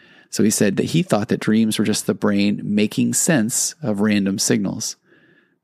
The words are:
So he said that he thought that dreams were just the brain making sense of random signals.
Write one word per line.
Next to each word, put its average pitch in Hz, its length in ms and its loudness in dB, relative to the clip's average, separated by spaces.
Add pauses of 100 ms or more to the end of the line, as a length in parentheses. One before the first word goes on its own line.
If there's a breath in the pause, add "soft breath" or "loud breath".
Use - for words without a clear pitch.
(300 soft breath)
So - 120 -2
he 104 100 4
said 98 260 2
that 98 80 0
he 160 180 0
thought 104 240 0
that - 140 -2
dreams 110 360 2
were 107 80 0
just 104 220 -2
the 110 60 2
brain 101 500 0
making 104 500 0
sense 117 680 0
of 107 160 -2
random 101 400 0
signals. 104 560 -2 (680 soft breath)